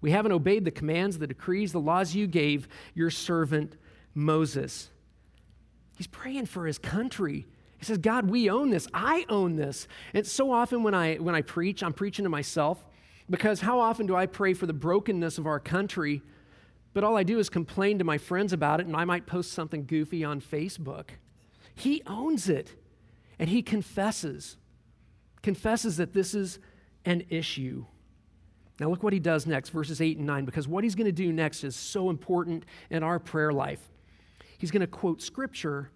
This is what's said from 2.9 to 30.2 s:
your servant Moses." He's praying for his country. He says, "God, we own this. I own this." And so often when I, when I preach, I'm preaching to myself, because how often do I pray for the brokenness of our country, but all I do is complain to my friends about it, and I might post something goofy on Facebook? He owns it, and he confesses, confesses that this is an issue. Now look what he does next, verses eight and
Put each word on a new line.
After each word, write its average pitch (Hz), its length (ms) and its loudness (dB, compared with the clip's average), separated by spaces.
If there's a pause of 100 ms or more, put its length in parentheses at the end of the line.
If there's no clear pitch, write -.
your 165 160 2
servant 151 680 0 (360)
Moses." 147 760 0 (1040)
He's 180 120 -10
praying 262 400 -6
for 175 180 -6
his 151 140 -2
country. 175 680 -2 (320)
He - 80 -16
says, 214 120 0
"God, 220 320 4
we 220 200 4
own 254 220 4
this. - 220 0
I 285 360 2
own 190 260 2
this." 139 320 -4 (260)
And 208 140 0
so 269 240 2
often 240 320 2
when 214 100 4
I, 160 220 2
when 165 180 0
I 151 100 2
preach, 180 380 -4
I'm 170 120 -2
preaching 202 300 -4
to 185 60 0
myself, 151 560 0 (440)
because 202 320 2
how 247 180 4
often 226 260 4
do 185 80 2
I 185 120 4
pray 185 280 2
for 180 120 -4
the 165 80 0
brokenness 170 640 0
of 156 100 -4
our 147 140 0
country, 160 600 -2 (720)
but 202 120 2
all 220 100 4
I 196 80 4
do 220 160 2
is 202 80 2
complain 196 520 0
to 185 40 2
my 156 140 2
friends 185 340 0
about 156 300 2
it, 180 40 -4
and 160 120 -4
I 170 80 0
might 175 220 0
post 175 260 -4
something 156 320 -6
goofy 156 400 -2
on 143 160 -4
Facebook? 156 680 -8 (640)
He 285 320 0
owns 220 440 0
it, 143 260 -2 (640)
and 165 100 0
he 220 120 4
confesses, 196 960 -4 (840)
confesses 220 540 0
that 170 160 -2
this 190 220 2
is 190 240 -4 (460)
an 175 240 2
issue. 131 560 -4 (920)
Now 151 100 0
look 180 120 -2
what 208 120 2
he 190 60 4
does 160 280 2
next, 139 220 -2
verses 156 320 -4
eight 160 160 2
and 147 100 -4